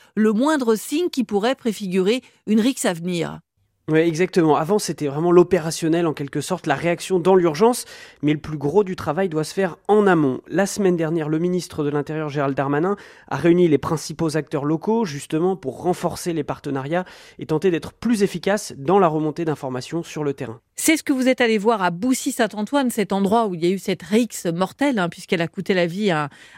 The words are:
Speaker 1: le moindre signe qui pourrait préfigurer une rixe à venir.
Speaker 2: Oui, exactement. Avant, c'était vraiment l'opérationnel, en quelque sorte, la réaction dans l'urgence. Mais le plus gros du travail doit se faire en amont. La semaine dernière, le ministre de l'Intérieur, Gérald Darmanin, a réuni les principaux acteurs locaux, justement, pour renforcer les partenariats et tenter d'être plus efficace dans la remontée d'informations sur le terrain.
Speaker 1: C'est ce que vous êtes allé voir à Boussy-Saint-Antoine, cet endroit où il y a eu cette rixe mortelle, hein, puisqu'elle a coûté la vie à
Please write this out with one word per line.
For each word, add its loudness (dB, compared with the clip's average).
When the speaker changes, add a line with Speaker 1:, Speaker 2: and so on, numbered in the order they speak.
Speaker 1:
le 4
moindre 2
signe -2
qui -2
pourrait 0
préfigurer 0
une 4
rixe 0
à 2
venir. -4
Speaker 2:
Oui, 4
exactement. 4
Avant, 2
c'était -4
vraiment 0
l'opérationnel, 2
en 0
quelque -6
sorte, -6
la 2
réaction 0
dans 6
l'urgence. 4
Mais 2
le -2
plus -8
gros 2
du -8
travail -2
doit -2
se -10
faire -2
en 6
amont. 2
La 0
semaine 0
dernière, -2
le 0
ministre -2
de -2
l'Intérieur, -4
Gérald -2
Darmanin, 0
a -6
réuni 4
les 4
principaux -4
acteurs -4
locaux, 0
justement, -2
pour -8
renforcer -4
les -4
partenariats -6
et -12
tenter 0
d'être -2
plus 0
efficace -2
dans 2
la 6
remontée -2
d'informations -6
sur -8
le -2
terrain. -10
Speaker 1:
C'est 0
ce -6
que 0
vous 0
êtes 2
allé 2
voir 0
à 2
Boussy-Saint-Antoine, -2
cet -2
endroit 2
où -4
il -4
y 2
a 2
eu 0
cette -4
rixe 0
mortelle, -2
hein, 0
puisqu'elle -4
a -2
coûté -4
la 2
vie -2
à 0